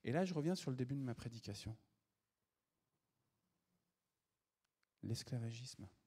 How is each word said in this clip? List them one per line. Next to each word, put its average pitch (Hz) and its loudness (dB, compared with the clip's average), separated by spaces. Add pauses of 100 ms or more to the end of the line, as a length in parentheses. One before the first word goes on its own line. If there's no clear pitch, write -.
Et 120 2
là, 175 6
je 180 0
reviens 156 4
sur 143 0
le 127 0
début 127 2
de 139 0
ma 127 0
prédication. 113 -6 (3250)
L'esclavagisme. 117 -4 (200)